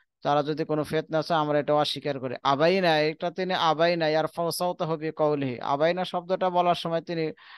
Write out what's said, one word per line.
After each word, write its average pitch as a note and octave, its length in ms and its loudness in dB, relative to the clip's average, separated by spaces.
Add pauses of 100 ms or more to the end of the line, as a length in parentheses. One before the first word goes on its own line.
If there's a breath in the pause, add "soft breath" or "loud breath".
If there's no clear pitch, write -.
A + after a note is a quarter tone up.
(220 soft breath)
তারা C#3+ 200 2
যদি D3+ 220 -4
কোনো D3+ 200 -2
ফিতনা D#3 380 -2
চায়, D#3+ 180 0
আমরা D3 180 0
এটা D3 160 0
অস্বীকার C#3+ 460 -2
করি। B2 220 -6
আবাইনা, D#3+ 580 2
এটা D#3+ 300 -2
তিনি F#3 240 -4
আবাইনা, E3 540 2
ইয়ারফাউ D#3 420 0
সাওতাহু F3+ 460 -2
বিকাউলিহি, D3+ 640 0
আবাইনা E3 440 0
শব্দটা F3+ 460 -2
বলার F3 240 2
সময় E3 280 -4
তিনি D#3+ 300 -4 (260 loud breath)